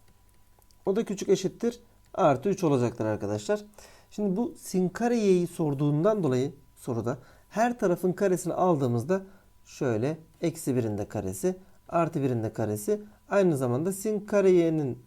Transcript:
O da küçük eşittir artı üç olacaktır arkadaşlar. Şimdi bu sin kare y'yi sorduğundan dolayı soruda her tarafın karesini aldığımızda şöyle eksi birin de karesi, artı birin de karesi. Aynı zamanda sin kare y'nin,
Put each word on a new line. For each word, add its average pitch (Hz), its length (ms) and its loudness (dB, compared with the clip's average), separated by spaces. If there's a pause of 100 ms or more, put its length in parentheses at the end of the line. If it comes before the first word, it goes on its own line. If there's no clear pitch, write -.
(880)
O 190 100 0
da 220 80 0
küçük 196 240 -4
eşittir 196 520 0 (340)
artı 147 340 2
üç 190 160 0
olacaktır 123 400 2
arkadaşlar. 107 600 -2 (460)
Şimdi 202 260 -2
bu 240 220 -4
sin 185 300 -2
kare 233 280 -2
y'yi 185 300 4
sorduğundan 151 760 0
dolayı 131 300 0 (240)
soruda 117 420 -4 (320)
her 240 280 0
tarafın 175 340 0
karesini 175 420 0
aldığımızda 147 680 2 (440)
şöyle 131 520 -2 (220)
eksi 151 360 -2
birin 110 220 0
de 101 100 -4
karesi, 104 480 -4 (320)
artı 165 340 0
birin 123 200 0
de 110 100 -2
karesi. 110 500 -2 (280)
Aynı 190 260 4
zamanda 131 360 0
sin 208 280 -4
kare 202 300 2
y'nin, 160 560 2